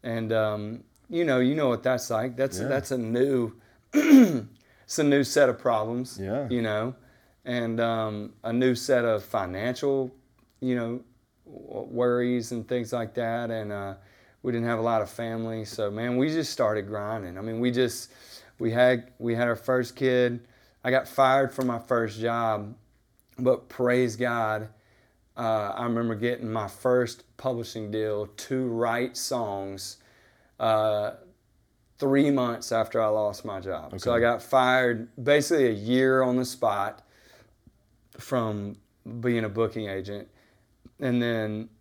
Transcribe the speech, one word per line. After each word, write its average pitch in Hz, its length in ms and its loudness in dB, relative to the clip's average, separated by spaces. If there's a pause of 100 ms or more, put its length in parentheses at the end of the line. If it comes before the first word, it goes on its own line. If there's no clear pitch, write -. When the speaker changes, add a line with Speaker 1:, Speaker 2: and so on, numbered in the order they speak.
Speaker 1:
And, 113 280 -4
um, 107 520 -2 (260)
you 170 160 0
know, 131 140 2
you 127 160 4
know 151 140 2
what 120 140 -2
that's 123 260 0
like. 120 260 -2
That's, 127 240 -2
Speaker 2:
Yeah. 110 80 -4
Speaker 1:
that's 135 240 -2
a 131 60 -2
new, 120 560 0 (220)
<clears throat> - 180 -20
it's 240 1040 4
a 156 40 4
new 143 200 6
set 139 260 4
of 120 100 -2
problems, 120 600 -2
Speaker 2:
Yeah. 110 300 -4
Speaker 1:
you 120 120 0
know, 110 340 -2 (480)
and, 117 360 -4
um, 110 540 -2 (100)
a 117 100 -4
new 123 220 4
set 120 300 0
of 107 180 0
financial, 123 880 -2 (500)
you 127 140 0
know, 120 260 -4 (440)
w-, - 460 -12
worries 123 600 0
and 117 160 -8
things 123 260 -4
like 113 220 -4
that. 117 360 -4
And, 107 200 -6
uh, 98 240 -8 (460)
we 123 100 -4
didn't 117 160 0
have 117 120 0
a 110 40 -2
lot 113 180 2
of 104 80 -4
family. 113 560 -6
So, 104 240 -4
man, 120 280 -2
we 139 120 2
just 156 240 -2
started 107 340 0
grinding. 104 500 -8
I 95 40 -10
mean, 113 180 -6
we 123 120 2
just, 120 400 0 (480)
we 113 120 0
had, 123 460 4
we 117 180 -2
had 120 120 0
our 117 80 2
first 123 400 -2
kid. 123 520 2 (360)
I 123 80 -2
got 131 160 0
fired 135 440 4
from 131 160 -2
my 120 120 -2
first 117 400 -2
job, 110 560 -2 (640)
but 123 300 0
praise 123 460 2
God, 110 540 -2 (680)
uh, 110 400 -2
I 120 100 -6
remember 117 280 0
getting 113 380 -4
my 110 160 -4
first 123 560 0 (140)
publishing 117 520 -6
deal 107 380 -2
to 131 400 -4
write 120 500 -2
songs, 98 800 -6 (640)
uh, 107 540 0 (840)
three 139 320 4
months 123 420 0
after 113 300 0
I 110 60 2
lost 107 380 0
my 98 140 -8
job. 90 400 -8
So 127 120 -2
Speaker 2:
Okay. 117 60 4
Speaker 1:
I 117 40 4 (100)
got 117 120 -2
fired 127 640 4 (140)
basically 143 480 4
a - 40 2
year 127 480 2
on 127 160 2
the 127 80 0
spot 104 560 -2 (1160)
from 107 580 -4 (440)
being 117 220 0
a 110 60 -4
booking 110 400 -4
agent, 98 380 -8 (720)
and 123 220 0
then 110 480 -4 (120)